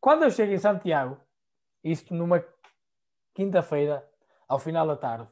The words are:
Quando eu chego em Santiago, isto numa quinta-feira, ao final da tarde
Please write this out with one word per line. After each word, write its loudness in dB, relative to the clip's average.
Quando 6
eu 6
chego 0
em 0
Santiago, 0
isto -6
numa 0
quinta-feira, -2
ao -2
final -2
da -4
tarde -10